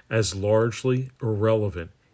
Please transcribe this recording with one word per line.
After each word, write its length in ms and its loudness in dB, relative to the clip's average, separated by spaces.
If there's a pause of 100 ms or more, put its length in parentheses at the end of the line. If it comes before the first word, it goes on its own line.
(100)
as 240 0
largely 760 0 (120)
irrelevant 680 0 (240)